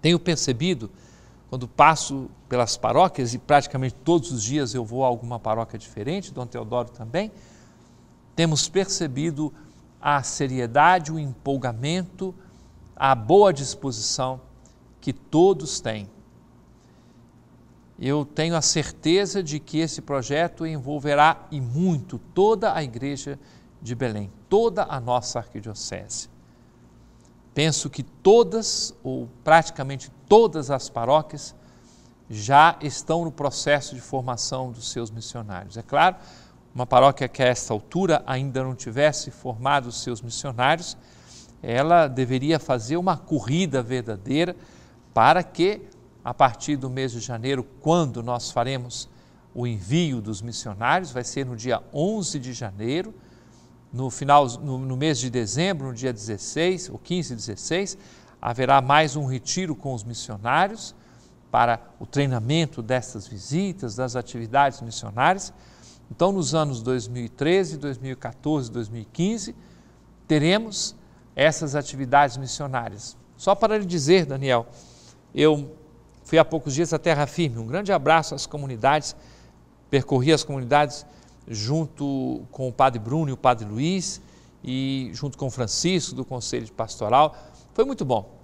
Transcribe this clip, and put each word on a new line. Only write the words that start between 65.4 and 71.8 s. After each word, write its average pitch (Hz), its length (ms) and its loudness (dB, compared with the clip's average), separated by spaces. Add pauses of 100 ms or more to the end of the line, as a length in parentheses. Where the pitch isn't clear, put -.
Então, 175 180 2
nos 160 240 -2
anos 147 260 0
dois 123 280 -2
mil 123 160 -8
e 113 40 -10
treze, 160 480 0
dois 139 220 -8
mil 131 140 -10
e 120 40 -10
quatorze, 127 540 -4
dois 113 180 -6
mil 113 140 -10
e 101 40 -14
quinze, 208 500 -4 (720)
teremos 190 640 0 (400)
essas 147 400 2
atividades 135 640 2